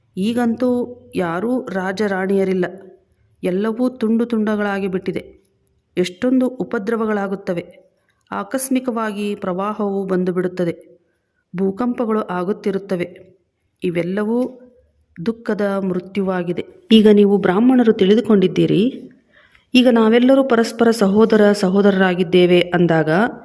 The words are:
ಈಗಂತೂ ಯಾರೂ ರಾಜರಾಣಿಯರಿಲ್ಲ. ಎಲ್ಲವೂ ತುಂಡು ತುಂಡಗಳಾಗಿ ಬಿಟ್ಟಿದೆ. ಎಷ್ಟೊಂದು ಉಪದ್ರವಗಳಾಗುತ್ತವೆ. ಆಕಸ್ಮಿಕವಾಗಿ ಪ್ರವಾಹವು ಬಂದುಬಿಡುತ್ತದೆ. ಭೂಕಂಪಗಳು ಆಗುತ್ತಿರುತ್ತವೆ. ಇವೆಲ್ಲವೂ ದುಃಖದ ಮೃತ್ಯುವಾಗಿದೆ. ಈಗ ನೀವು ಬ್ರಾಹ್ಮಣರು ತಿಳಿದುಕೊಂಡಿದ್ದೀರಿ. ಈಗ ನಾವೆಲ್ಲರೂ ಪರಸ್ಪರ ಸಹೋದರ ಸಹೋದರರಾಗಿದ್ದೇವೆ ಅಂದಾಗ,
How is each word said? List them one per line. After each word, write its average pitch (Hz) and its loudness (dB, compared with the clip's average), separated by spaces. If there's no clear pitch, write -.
ಈಗಂತೂ 240 -2
ಯಾರೂ 190 -4
ರಾಜರಾಣಿಯರಿಲ್ಲ. 190 -2
ಎಲ್ಲವೂ 220 -2
ತುಂಡು 233 -2
ತುಂಡಗಳಾಗಿ 208 -4
ಬಿಟ್ಟಿದೆ. - -8
ಎಷ್ಟೊಂದು 254 -2
ಉಪದ್ರವಗಳಾಗುತ್ತವೆ. 202 -6
ಆಕಸ್ಮಿಕವಾಗಿ 214 -4
ಪ್ರವಾಹವು 196 -4
ಬಂದುಬಿಡುತ್ತದೆ. 180 -4
ಭೂಕಂಪಗಳು 220 -2
ಆಗುತ್ತಿರುತ್ತವೆ. 185 -6
ಇವೆಲ್ಲವೂ 208 -4
ದುಃಖದ 226 -4
ಮೃತ್ಯುವಾಗಿದೆ. 185 -4
ಈಗ 220 8
ನೀವು 208 6
ಬ್ರಾಹ್ಮಣರು 220 2
ತಿಳಿದುಕೊಂಡಿದ್ದೀರಿ. 185 2
ಈಗ 254 4
ನಾವೆಲ್ಲರೂ 240 4
ಪರಸ್ಪರ 233 2
ಸಹೋದರ 208 4
ಸಹೋದರರಾಗಿದ್ದೇವೆ 185 4
ಅಂದಾಗ, 170 2